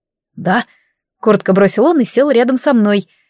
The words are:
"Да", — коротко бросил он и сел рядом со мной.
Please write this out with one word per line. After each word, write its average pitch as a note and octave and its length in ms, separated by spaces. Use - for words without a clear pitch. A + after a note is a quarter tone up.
"Да", — F#3 300
коротко G3+ 320
бросил G3+ 340
он E4 140
и A#3 40
сел C#4 260
рядом B3 260
со C#4 180
мной. G#3 340